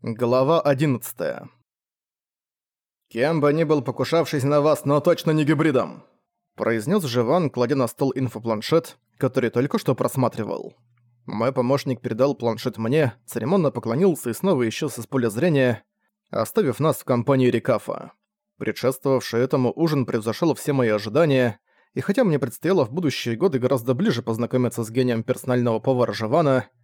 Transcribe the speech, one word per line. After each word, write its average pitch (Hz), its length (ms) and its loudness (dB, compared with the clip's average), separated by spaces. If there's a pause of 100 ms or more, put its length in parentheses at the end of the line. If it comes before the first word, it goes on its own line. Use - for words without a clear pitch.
Глава 127 540 2
одиннадцатая. 131 880 -2 (1600)
«Кем 147 320 0
бы 147 140 4
ни 165 100 2
был 151 180 2
покушавшись 135 640 -2
на 143 160 2
вас, 147 240 2
но 143 160 2
точно 165 320 2
не 156 140 2
гибридом», 135 580 0 (540)
произнес 117 480 0
Живан, 127 440 2
кладя 123 280 0
на 127 100 2
стол 139 260 -2
инфопланшет, 117 840 -2 (200)
который 135 320 0
только 135 300 0
что 135 160 0
просматривал. - 800 -4 (500)
Мой 117 280 -2
помощник 131 480 0
передал 123 340 -4
планшет 117 420 -4
мне, 123 360 0 (120)
церемонно 147 460 0
поклонился 123 600 -2
и - 20 -4
снова 139 340 0
исчез 120 320 -6
из 113 80 -12
поля 120 220 0
зрения, 127 560 2 (460)
оставив 127 500 0
нас 156 160 2
в - 80 -16
компании 131 420 2
Рикафа. - 640 -2 (460)
Предшествовавший 120 840 -2
этому 127 340 2
ужин 151 320 0
превзошел 117 480 0
все - 200 -4
мои 127 160 2
ожидания, 120 720 2 (320)
и 135 80 -6
хотя 202 240 0
мне 156 140 2
предстояло 156 440 0
в 110 80 -4
будущие 127 460 -2
годы 151 200 0
гораздо 127 360 0
ближе 139 280 0
познакомиться 117 600 -2
с 110 80 -8
гением 120 320 0
персонального 120 560 0
повара 123 320 0
Живана 127 560 2 (160)